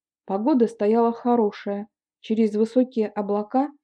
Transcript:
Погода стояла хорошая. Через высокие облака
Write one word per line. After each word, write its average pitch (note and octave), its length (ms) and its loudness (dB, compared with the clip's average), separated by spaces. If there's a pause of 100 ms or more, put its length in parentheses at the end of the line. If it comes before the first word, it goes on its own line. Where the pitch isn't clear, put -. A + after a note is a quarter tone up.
(260)
Погода A3+ 420 2
стояла A3+ 460 0
хорошая. G#3 760 -2 (320)
Через G#3+ 360 0
высокие A3 520 0
облака G#3 640 -2 (140)